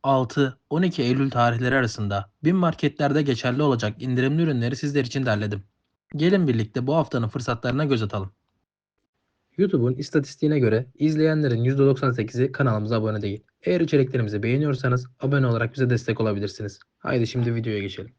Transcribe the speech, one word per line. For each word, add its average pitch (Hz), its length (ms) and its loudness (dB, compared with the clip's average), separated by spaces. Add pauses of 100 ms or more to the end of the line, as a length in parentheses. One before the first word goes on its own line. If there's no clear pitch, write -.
Altı, 135 560 0 (120)
on 160 120 0
iki 170 200 0
Eylül 131 280 2
tarihleri 120 460 2
arasında 104 540 -2 (140)
bim 175 120 4
marketlerde 151 680 0
geçerli 131 400 0
olacak 117 400 0
indirimli 131 400 0
ürünleri 131 340 0
sizler 143 280 -2
için 127 220 -4
derledim. 104 360 -2 (540)
Gelin 175 320 4
birlikte 117 380 0
bu 151 100 0
haftanın 123 320 0
fırsatlarına 127 560 -2
göz 131 180 2
atalım. 101 300 -6 (1200)
YouTube'un 147 380 2
istatistiğine 147 640 -2
göre 117 360 2
izleyenlerin 151 680 2
yüzde 135 140 2
doksan 139 320 4
sekizi 120 420 -2
kanalımıza 113 440 0
abone 107 260 -2
değil. 101 200 -6 (200)
Eğer 180 180 0
içeriklerimizi 131 640 0
beğeniyorsanız 127 640 0 (140)
abone 139 260 2
olarak 117 280 0
bize 127 160 0
destek 113 300 0
olabilirsiniz. 101 600 -4 (180)
Haydi 117 280 0
şimdi 120 280 -2
videoya 113 240 -4
geçelim. 98 400 -8